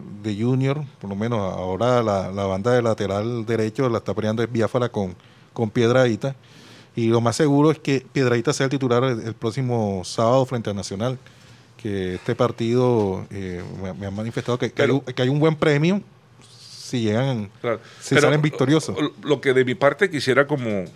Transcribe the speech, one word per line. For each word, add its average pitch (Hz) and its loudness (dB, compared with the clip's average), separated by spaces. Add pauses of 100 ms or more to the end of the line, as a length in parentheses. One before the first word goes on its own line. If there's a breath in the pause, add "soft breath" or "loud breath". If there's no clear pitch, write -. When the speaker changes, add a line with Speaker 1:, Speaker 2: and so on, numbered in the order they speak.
(240)
Speaker 1:
de 104 -4
Junior, 131 0 (180)
por 98 -10
lo 98 -6
menos 113 -2
ahora 92 0
la, 98 0
la 98 -4
banda 98 0
de 123 4
lateral 110 -2
derecho 110 -2
la 113 0
está 101 -4
peleando 107 -2
es 113 -4
Biafara 117 0
con, 92 -4 (380 soft breath)
con 113 -2
Piedradita. 123 2 (600 loud breath)
Y 117 0
lo 117 4
más 117 0
seguro 147 4
es 147 0
que 135 -2
Piedradita 123 2
sea 139 0
el 131 0
titular 127 2
el, 123 0
el 110 -8
próximo 113 -2
sábado 123 2
frente 117 -6
a 101 -4
Nacional, 101 -4 (580 soft breath)
que 95 -6
este 117 -4
partido, 117 0
eh, 92 -8 (200)
me, 92 -8
me 101 -10
han 98 -6
manifestado 117 -4
que, 123 -4
que - -2
hay 143 4
Speaker 2:
Pero 131 2 (100)
Speaker 1:
un, 127 -10
que - -2
hay 127 2
un 147 0
buen 160 2
premio 160 2 (840)
si 123 -4
llegan, 110 0 (120)
Speaker 2:
Claro. 117 -2 (200 loud breath)
Speaker 1:
si - -14
Speaker 2:
Pero 147 8
Speaker 1:
salen 147 4
victoriosos. 147 2
Speaker 2:
lo, 147 -2 (120)
lo 135 0
que 135 2
de 127 6
mi 123 -2
parte 147 2
quisiera 139 2
como, 113 -2 (100)